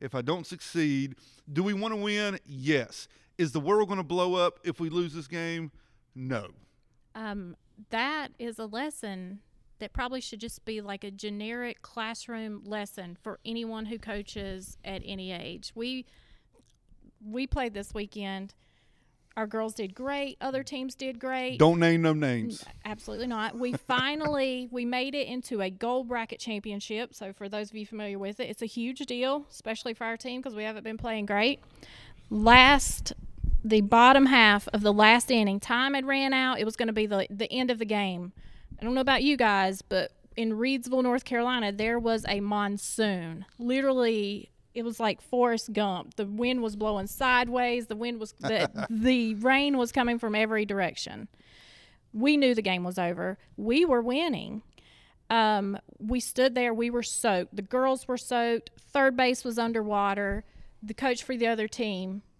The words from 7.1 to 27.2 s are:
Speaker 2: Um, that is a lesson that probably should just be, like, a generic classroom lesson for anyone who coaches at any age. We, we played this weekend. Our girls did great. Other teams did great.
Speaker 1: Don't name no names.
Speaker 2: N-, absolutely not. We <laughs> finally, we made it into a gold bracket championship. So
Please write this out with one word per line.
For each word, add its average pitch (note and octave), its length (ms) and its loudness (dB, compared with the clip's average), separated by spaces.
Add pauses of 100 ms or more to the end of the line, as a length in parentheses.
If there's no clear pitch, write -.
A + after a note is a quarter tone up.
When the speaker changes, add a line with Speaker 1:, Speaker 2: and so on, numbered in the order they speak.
Speaker 2:
Um, G3+ 420 -10 (340)
that C#4 480 -4
is A#3 200 -10
a A3 80 -10
lesson G#3 760 -8 (400)
that G#3+ 120 -12
probably B3+ 280 -6
should A3+ 200 -14
just A3+ 240 -14
be, A3 160 -8
like, G3+ 240 -10
a G3+ 60 -12
generic G#3+ 720 -10
classroom A3 840 -10
lesson G3+ 580 -10
for G#3 220 -10
anyone A3 420 -8
who A3 120 -8
coaches G3+ 840 -10
at F#3+ 200 -10
any F#3 280 -10
age. F3 420 -12
We, B3 320 -8 (1160)
we A#3 220 -6
played B3 280 -2
this G3+ 200 -10
weekend. G3 600 -8 (840)
Our A3 120 -4
girls A3 260 -4
did G3 220 -8
great. C#4 440 -6
Other C4+ 220 -4
teams C4 320 -8
did C4 240 -8
great. C4 400 -4
Speaker 1:
Don't E3 220 6
name E3 220 4
no D#3+ 100 4
names. B2+ 520 -2
Speaker 2:
N-, - 80 -18 (120)
absolutely G#3+ 420 -10
not. A3+ 320 -6
We B3 140 -2
<laughs> - 160 -8
finally, C4+ 840 -2
we B3 140 -4
made B3+ 320 -2
it C#4+ 100 -2
into B3 340 -6
a F#3+ 100 -2
gold A#3+ 380 -4
bracket A3+ 300 -6
championship. G#3+ 760 -6
So G3 180 -12